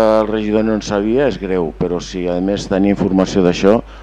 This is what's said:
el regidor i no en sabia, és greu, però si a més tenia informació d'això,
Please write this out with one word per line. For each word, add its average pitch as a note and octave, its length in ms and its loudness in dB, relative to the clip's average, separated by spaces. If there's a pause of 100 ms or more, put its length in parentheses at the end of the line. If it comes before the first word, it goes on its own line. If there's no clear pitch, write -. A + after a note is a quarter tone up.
el A2 300 4
regidor G#2+ 320 0
i A2 40 0
no A2 120 0
en - 20 -12
sabia, A2 480 0
és G2 80 -6
greu, F2+ 400 -2
però F2 240 -2
si F2+ 260 -8
a F2 140 -2
més F#2+ 300 -4
tenia G2 240 2
informació F#2+ 500 2
d'això, G2 320 4 (260)